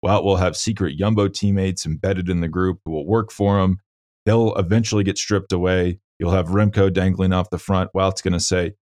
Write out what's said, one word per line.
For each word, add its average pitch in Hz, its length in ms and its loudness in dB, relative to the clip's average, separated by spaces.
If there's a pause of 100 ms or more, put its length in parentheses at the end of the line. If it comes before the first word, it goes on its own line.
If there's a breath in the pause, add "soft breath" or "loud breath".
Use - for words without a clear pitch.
Well, 92 200 0
we'll 98 120 2
have 90 200 0
secret 92 420 -4
Jumbo 101 320 2
teammates 95 560 -2
embedded 90 440 -4
in 87 120 0
the 85 80 -4
group 92 360 -2
who 80 60 -8
will 76 160 -6
work 110 240 0
for 101 280 2
'em. 95 180 2 (480)
They'll 110 300 2
eventually 104 480 0
get 95 140 -2
stripped 98 340 -2
away. 90 480 0 (200)
You'll 87 120 0
have 90 160 2
Remco 98 460 2
dangling 92 400 2
off 92 160 0
the 85 80 -6
front. 92 360 -2
Well, 95 160 2
it's - 120 -6
gonna 87 180 0
say, 87 340 -2 (240)